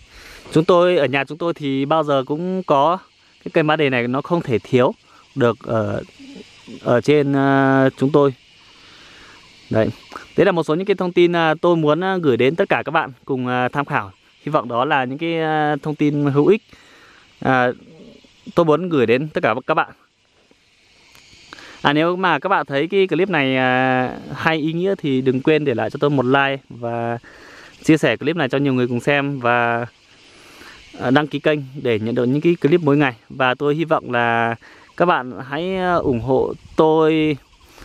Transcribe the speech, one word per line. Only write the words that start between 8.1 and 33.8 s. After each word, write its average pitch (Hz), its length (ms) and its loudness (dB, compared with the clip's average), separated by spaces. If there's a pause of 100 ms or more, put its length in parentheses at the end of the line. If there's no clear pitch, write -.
tôi. 143 220 4 (1400)
Đấy, 110 180 2 (480)
đấy 160 100 4
là 196 60 2
một 165 100 0
số 156 120 -2
những 185 120 -4
cái 196 100 0
thông 180 160 -4
tin, 175 240 4
à, 160 240 2
tôi 175 160 2
muốn, 156 280 2
à, 190 120 -2
gửi 151 200 2
đến 131 200 2
tất 196 120 0
cả 127 160 0
các 143 80 -8
bạn 151 180 -2 (140)
cùng, 127 220 -4
à, 123 220 -2
tham 143 160 -4
khảo. 113 260 -6 (320)
Hy - 80 -8
vọng 139 180 0
đó 120 160 0
là 143 200 0
những 131 140 -8
cái, 165 200 -4
à, 156 440 0
thông 156 120 -4
tin 147 320 0
hữu 143 200 2
ích, 208 160 4 (800)
à, 127 280 2 (840)
tôi 170 100 4
muốn 160 240 2
gửi 143 180 2
đến 131 220 2
tất 151 140 -6
cả 113 120 0 (120)
các 156 80 0
bạn. 160 160 -2 (1900)
À, 143 100 2
nếu 165 240 0
mà 180 220 0
các 185 100 -4
bạn 175 180 0
thấy 139 220 -2
cái 196 180 2
clip 180 220 0
này, 135 280 0
à, 127 640 0 (160)
hay, 160 240 -2
ý 156 140 -2
nghĩa 185 260 -2
thì 135 220 -2
đừng 131 200 0
quên 151 240 2
để 135 100 0
lại 110 160 -4
cho 139 100 -12
tôi 147 100 2
một 135 160 0
like 139 320 2 (100)
và 117 500 -6 (640)
chia 160 140 4
sẻ 135 200 0
clip 147 200 -4
này 151 120 -2
cho 139 100 -2
nhiều 139 160 0
người 123 140 0
cùng 120 120 -2
xem 143 400 -2
và, 120 460 0 (1120)
à, 120 100 -2
đăng 147 160 2
ký 143 120 -8
kênh 151 200 0 (240)
để 117 160 0
nhận 113 160 -2
được 123 100 0
những 131 160 0
cái 170 200 2
clip 156 200 0
mỗi 143 160 2
ngày. 139 180 2 (140)
Và 131 260 0
tôi 147 200 -2
hy 160 100 -4